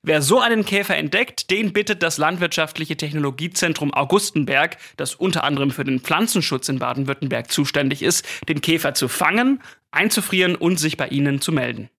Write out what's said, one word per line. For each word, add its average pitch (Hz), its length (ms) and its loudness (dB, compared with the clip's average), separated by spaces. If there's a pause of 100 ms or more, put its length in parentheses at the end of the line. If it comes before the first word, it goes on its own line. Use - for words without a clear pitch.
Wer 156 180 2
so 180 200 4
einen 226 260 2
Käfer 196 300 0
entdeckt, 156 540 -2
den 202 220 0
bittet 208 300 0
das 165 160 0
Landwirtschaftliche 160 800 -2
Technologiezentrum 147 960 -2
Augustenberg, 143 840 2 (220)
das 139 160 -6
unter 175 300 0
anderem 139 260 0
für 131 140 -6
den 131 160 -2
Pflanzenschutz 165 680 0
in 135 100 -2
Baden-Württemberg 127 720 -4
zuständig 143 520 0
ist, - 240 0 (240)
den 151 100 0
Käfer 160 320 0
zu 131 160 0
fangen, 240 540 2 (280)
einzufrieren 185 640 2
und 170 240 0
sich 151 200 -2
bei 143 100 -2
Ihnen 139 320 0
zu 165 100 -2
melden. 120 380 -2 (100)